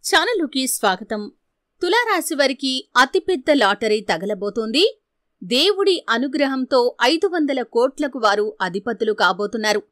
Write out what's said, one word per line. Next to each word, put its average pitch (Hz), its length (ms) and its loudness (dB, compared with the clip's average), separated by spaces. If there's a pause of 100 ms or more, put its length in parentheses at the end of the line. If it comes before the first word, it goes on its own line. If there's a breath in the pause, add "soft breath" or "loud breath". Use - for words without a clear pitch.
ఛానలుకి 339 540 0 (140)
స్వాగతం. 208 460 -2 (600)
తులారాశి 381 580 0
వారికి 269 320 0 (300)
అతిపెద్ద 320 480 0 (120)
లాటరీ 214 380 2 (100)
తగలబోతోంది. 208 760 -2 (680)
దేవుడి 381 400 2 (200)
అనుగ్రహంతో 269 680 0 (320)
ఐదు 330 220 0
వందల 277 280 0 (120)
కోట్లకు 262 500 -2
వారు 208 220 2 (200)
అధిపతులు 214 460 -4 (100)
కాబోతున్నారు. 208 680 0